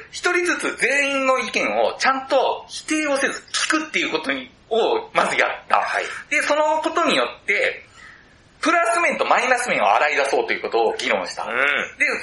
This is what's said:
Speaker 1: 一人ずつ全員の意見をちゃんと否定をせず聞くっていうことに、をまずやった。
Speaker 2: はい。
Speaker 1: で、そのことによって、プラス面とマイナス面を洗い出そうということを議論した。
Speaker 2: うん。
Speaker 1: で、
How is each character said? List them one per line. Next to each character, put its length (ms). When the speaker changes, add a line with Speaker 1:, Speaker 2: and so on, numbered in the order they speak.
Speaker 1:
一 220
人 140
ず 120
つ 200
全 340
員 140
の 120
意 140
見 280
を 180
ち 80
ゃ 60
ん 140
と 420
否 140
定 240
を 100
せ 120
ず 120
聞 180
く 180
っ 40
て 80
い 40
う 60
こ 80
と 140
に、 180
を 440
ま 140
ず 100
や 100
っ 40
た。 80
Speaker 2:
は 240
い。 40
Speaker 1:
で、 140
そ 140
の 260
こ 80
と 140
に 120
よ 80
っ 40
て、 380
プ 120
ラ 200
ス 80
面 160
と 80
マ 160
イ 80
ナ 100
ス 100
面 140
を 120
洗 160
い 60
出 100
そ 160
う 40
と 60
い 60
う 40
こ 80
と 180
を 80
議 120
論 180
し 100
た。 80
Speaker 2:
う 20
ん。 520
Speaker 1:
で、 80